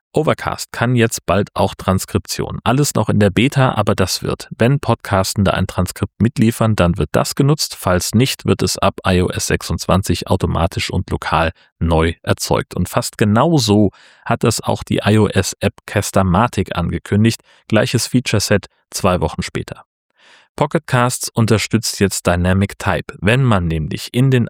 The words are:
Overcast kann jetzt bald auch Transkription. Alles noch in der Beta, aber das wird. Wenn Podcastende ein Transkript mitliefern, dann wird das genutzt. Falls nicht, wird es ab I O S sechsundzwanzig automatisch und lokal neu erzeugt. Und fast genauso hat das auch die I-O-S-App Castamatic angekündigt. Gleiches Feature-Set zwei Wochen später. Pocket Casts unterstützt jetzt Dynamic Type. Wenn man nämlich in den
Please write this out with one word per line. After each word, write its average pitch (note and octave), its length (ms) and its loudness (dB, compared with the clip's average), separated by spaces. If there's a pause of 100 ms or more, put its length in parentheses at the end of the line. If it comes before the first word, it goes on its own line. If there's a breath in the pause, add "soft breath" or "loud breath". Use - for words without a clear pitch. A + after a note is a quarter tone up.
(120)
Overcast - 600 -2
kann B2 240 0
jetzt A2+ 300 0
bald F#2+ 280 0
auch - 220 -2
Transkription. - 880 -4
Alles C#3 320 0
noch A2 120 0
in G#2 120 2
der G2+ 100 4
Beta, B2+ 460 2
aber G#2 180 0
das - 300 -2
wird. - 260 -6
Wenn C#3 300 2
Podcastende G2 760 0
ein F#2 140 -2
Transkript - 520 -6
mitliefern, A2+ 540 2
dann F3 240 2
wird - 140 -2
das - 240 0
genutzt. D3 420 0
Falls - 380 0
nicht, - 300 0
wird G2 160 0
es - 160 -2
ab F#2+ 160 0 (120)
I F#2 160 2
O E2+ 60 0
S - 180 -6
sechsundzwanzig - 800 -2
automatisch E2+ 640 -2
und F#2+ 180 -4
lokal - 440 -2 (260 soft breath)
neu E2 440 0
erzeugt. - 520 -2
Und F2+ 140 -2
fast - 280 -4
genauso A2 760 4 (360 soft breath)
hat - 160 -2
das A#2 180 2
auch - 220 -4
die - 240 -2
I-O-S-App G2+ 680 2 (120)
Castamatic F#2+ 880 0
angekündigt. F2 640 0 (260 soft breath)
Gleiches A2+ 400 0
Feature-Set G#2+ 580 0 (240)
zwei F2+ 300 0
Wochen D#2+ 220 -4
später. - 420 -10 (720 soft breath)
Pocket D3+ 300 -2
Casts B2 440 0
unterstützt A2 720 0
jetzt - 260 0
Dynamic F#2 520 2
Type. - 420 -4
Wenn B2 220 2
man G2+ 240 2
nämlich D#2+ 460 -4
in C3 180 2
den B2 200 2